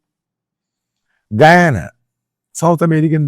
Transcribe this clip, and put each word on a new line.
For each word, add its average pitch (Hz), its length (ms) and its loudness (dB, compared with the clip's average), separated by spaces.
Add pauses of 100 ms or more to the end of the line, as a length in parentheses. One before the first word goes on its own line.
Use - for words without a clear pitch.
(1400)
ഗയാന 160 380 4 (840)
സൗത്ത് 170 280 0
അമേരിക്കൻ 156 400 -2